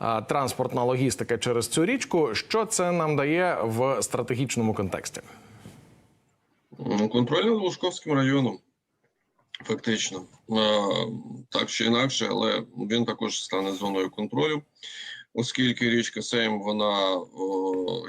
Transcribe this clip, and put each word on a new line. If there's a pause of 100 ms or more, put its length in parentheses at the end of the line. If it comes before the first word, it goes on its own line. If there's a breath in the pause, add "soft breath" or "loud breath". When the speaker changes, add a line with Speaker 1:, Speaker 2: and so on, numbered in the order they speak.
Speaker 1:
е,
транспортна
логістика
через
цю
річку.
Що
це
нам
дає
в
стратегічному
контексті? (1600 loud breath)
Speaker 2:
Ну,
контроль
над
Лужковським
районом. (1040)
Фактично. (300)
Е, (680)
так
чи
інакше,
але (140)
він
також
стане
зоною
контролю, (720 loud breath)
оскільки
річка
Сейм,
вона,
о,